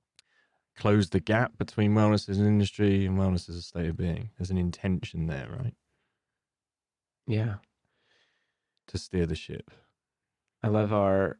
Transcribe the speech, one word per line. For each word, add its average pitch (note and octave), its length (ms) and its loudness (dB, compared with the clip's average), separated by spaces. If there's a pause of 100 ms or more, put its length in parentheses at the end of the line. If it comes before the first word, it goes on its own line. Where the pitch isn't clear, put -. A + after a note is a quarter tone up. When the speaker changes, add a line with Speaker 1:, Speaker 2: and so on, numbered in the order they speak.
(760)
Speaker 1:
close G#2 340 2
the F#2+ 120 2
gap A2 360 0
between G#2 380 0
wellness G#2+ 340 4
as G2 100 0
an G#2 60 4
industry G2+ 600 2
and F#2+ 120 0
wellness F#2+ 300 0
as E2+ 80 -12
a F2 60 -10
state E2+ 260 -6
of E2+ 100 -4
being. F2+ 400 -4
There's F#2 140 -6
an F#2 60 -2
intention F2 680 -4
there, C2+ 200 -8 (100)
right? - 160 -8 (1500)
Speaker 2:
Yeah. A2 300 -2 (1300)
Speaker 1:
To - 100 -10
steer F2+ 280 -2
the D#2+ 100 -4
ship. - 360 -14 (920)
Speaker 2:
I A2+ 60 0
love G#2+ 240 0
our G2 460 2